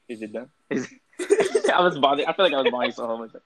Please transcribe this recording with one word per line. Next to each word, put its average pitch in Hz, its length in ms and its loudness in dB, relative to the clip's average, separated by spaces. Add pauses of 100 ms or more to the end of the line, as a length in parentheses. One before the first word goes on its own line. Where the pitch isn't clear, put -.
is 110 140 -12
it 107 100 -12
done?" 117 180 -12 (200)
Is 127 160 -4 (320)
it, 392 520 0
<laughs> 185 40 4
I 180 80 4
was 170 160 2
bothering. 139 300 2
I 160 40 0
feel 190 120 2
like 143 100 2
I 139 80 0
was 120 80 2
bothering 120 220 -2
so 117 260 -6
much. 113 120 -14 (160)